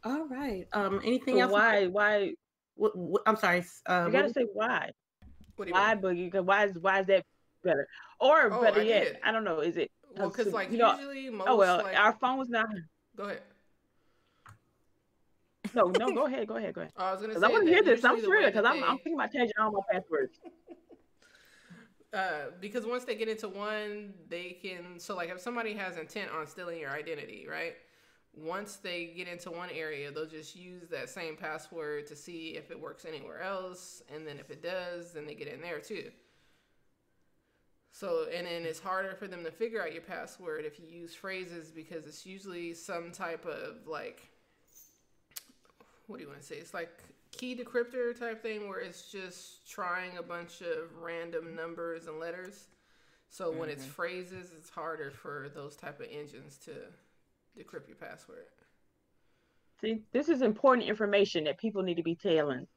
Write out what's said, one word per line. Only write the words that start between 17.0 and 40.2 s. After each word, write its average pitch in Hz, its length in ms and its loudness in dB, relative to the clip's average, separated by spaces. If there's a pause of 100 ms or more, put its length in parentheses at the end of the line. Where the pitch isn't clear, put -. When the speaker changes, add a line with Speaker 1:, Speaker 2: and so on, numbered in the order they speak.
Speaker 3:
I 190 80 0
was 190 100 -4
gonna 214 140 -6
Speaker 2:
'Cause 170 60 4
I 214 60 8
Speaker 3:
say - 20 8
Speaker 2:
wanna 427 160 6
Speaker 3:
that - 0 -
Speaker 2:
hear 359 160 10
this. 240 220 6
I'm 262 120 8
Speaker 3:
usually 453 60 -2
the 403 80 2
way 403 140 6
Speaker 2:
serious, 214 80 6
'cause 208 120 4
Speaker 3:
that - 20 8
Speaker 2:
I'm, 285 180 4
I'm 262 140 2
Speaker 3:
they - 20 -10
Speaker 2:
thinking 320 180 -4
about 220 140 -2
changing 247 280 2
all 220 120 4
my 196 80 0 (100)
passwords. 160 540 0
Speaker 3:
<laughs> 330 60 -18 (1600)
Uh, 175 380 -2 (100)
because 208 260 -6
once 247 180 -4
they 247 120 -4
get 220 120 -2
into 220 200 -6
one, 208 680 -6 (140)
they 175 240 -8
can, 180 480 -12
so, 202 160 -8
like, 175 140 -4
if 180 100 -10
somebody 233 340 -6
has 190 220 -6
intent 165 340 -8
on 156 160 -6
stealing 170 340 -10
your 143 100 -8
identity, 151 580 -8
right? 160 260 -8 (580)
Once 180 440 -10
they 170 300 -6
get 170 200 -12
into 175 240 -12
one 175 200 -10
area, 147 420 -8
they'll 156 140 -6
just 156 280 -16
use 180 340 -18
that 135 200 -8
same 160 280 -10
password 156 720 -8
to 151 80 -16
see 160 420 -12
if 151 140 -14
it 160 80 -14
works - 260 -14
anywhere - 380 -14
else, 185 600 -10 (100)
and 156 140 -12
then 143 120 -12
if - 120 -20
it 143 120 -16
does, 175 500 -8
then 151 140 -12
they 147 80 -12
get 143 140 -12
in 139 120 -14
there 165 200 -8
too. - 300 -10 (1800)
So, 165 400 -2
and 175 140 -4
then 170 200 -6
it's 165 140 -6
harder 190 340 -4
for 196 140 -12
them 175 160 -12
to 160 80 -6
figure 226 300 -4
out 160 100 -6
your 165 100 -12
password 165 600 -10